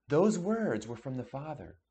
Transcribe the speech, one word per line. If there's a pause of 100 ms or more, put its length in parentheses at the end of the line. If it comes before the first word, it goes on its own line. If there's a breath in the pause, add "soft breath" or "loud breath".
those
words
were
from
the
Father. (140)